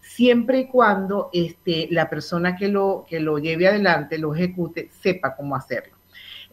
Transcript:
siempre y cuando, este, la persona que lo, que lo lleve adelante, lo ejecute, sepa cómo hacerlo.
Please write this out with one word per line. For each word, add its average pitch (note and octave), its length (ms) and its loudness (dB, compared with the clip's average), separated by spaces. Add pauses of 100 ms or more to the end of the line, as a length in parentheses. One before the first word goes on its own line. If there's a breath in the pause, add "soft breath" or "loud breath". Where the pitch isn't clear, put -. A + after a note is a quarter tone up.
siempre B3 600 2
y C4 80 -4
cuando, G3+ 640 2
este, E3 580 -2
la D#3+ 200 0
persona F3 460 -4
que G3 120 -2
lo, G3 400 0
que E3 120 -6
lo D#3 180 0
lleve E3 300 2
adelante, E3+ 500 2
lo D#3 160 -4
ejecute, F3 580 -4
sepa - 440 -4
cómo C#3 200 -6
hacerlo. - 380 -8 (580 loud breath)